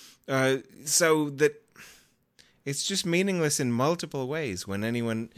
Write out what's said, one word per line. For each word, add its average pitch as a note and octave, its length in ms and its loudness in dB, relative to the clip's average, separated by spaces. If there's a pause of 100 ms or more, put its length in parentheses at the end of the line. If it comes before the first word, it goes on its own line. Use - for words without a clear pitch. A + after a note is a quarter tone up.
(280)
Uh, C3+ 300 2 (280)
so D#3 460 4
that C#3+ 320 2 (1000)
it's C#3 200 -6
just F#3+ 200 -2
meaningless F3 540 2
in B2+ 120 0
multiple C#3 560 0
ways D#3 400 -6
when G2 160 -4
anyone, A#2 540 -2